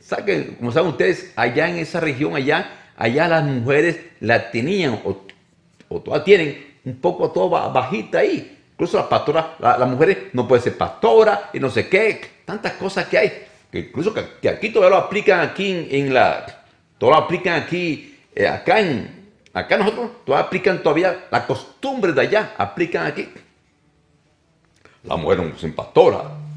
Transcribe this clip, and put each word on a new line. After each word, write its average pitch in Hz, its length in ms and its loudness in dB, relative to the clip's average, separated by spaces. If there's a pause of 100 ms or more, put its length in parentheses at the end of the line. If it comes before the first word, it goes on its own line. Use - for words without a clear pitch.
saque, 196 580 -4
como 120 120 -4
saben 160 200 2
ustedes, 180 440 -2
allá 123 340 0
en 175 100 -4
esa 165 220 -6
región, 156 360 -2
allá, 147 600 -2
allá 135 320 0
las 160 160 4
mujeres 143 540 2 (220)
la 110 300 0
tenían, 139 540 0
o, - 180 -6 (680)
o - 120 -8
todas 147 220 -4
tienen, 165 500 2 (120)
un 127 160 -10
poco 175 260 0
a - 60 -4
todo 185 160 2
ba-, 160 200 0
bajita 151 500 -2
ahí. - 400 -2 (160)
Incluso 175 220 -2
la - 120 0
pastora, 156 500 0
la, 120 200 4
las 127 100 2
mujeres 156 300 2 (140)
no 123 140 -2
pueden - 160 6
ser - 140 -4
pastora 214 760 2
y 131 80 -6
no 135 100 -2
sé 107 180 -2
qué, 202 320 2 (240)
tantas 214 300 -8
cosas 185 320 -4
que 175 120 2
hay, - 140 2 (380)
que 95 100 -8
incluso 165 320 -4
que, 98 120 -6 (160)
que - 80 0
aquí 214 220 -2
todavía 196 280 6
lo - 60 0
aplican 190 360 -2
aquí 185 300 -4
en, 170 200 -6
en 139 240 0
la 92 480 0 (420)
todo 120 80 4
lo 156 60 8
aplican 170 440 0
aquí, 165 560 -6 (160)
eh, 101 140 0
acá 87 320 0
en, - 540 -4 (200)
acá - 240 -2
nosotros, 220 320 -2 (160)
todo 135 120 0
aplican 185 480 0
todavía 170 480 0
la 120 120 -2
costumbre 202 680 -4
de 135 80 2
allá, 160 360 0
aplican 175 500 -4
aquí. 151 220 -8 (1700)
La 104 140 -4
mujer 85 240 0
no 78 180 -6
sin 78 140 -8
pastora. - 500 2 (340)